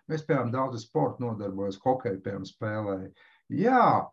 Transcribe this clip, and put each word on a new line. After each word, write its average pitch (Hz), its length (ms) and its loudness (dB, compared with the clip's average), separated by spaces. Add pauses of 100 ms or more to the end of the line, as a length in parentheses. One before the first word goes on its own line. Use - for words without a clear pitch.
mēs, 156 180 -4
piemēram, 123 260 2
daudz 127 240 -2
ar 110 80 -8
sportu 127 400 -2
nodarbojas, 101 560 -4
hokeju, 104 420 0
piemēram, 98 240 -6
spēlēju. 101 680 -6 (360)
Jā, 202 640 4